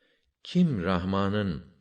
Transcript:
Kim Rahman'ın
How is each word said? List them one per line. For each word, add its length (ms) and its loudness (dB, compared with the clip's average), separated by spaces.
Kim 400 2
Rahman'ın 800 0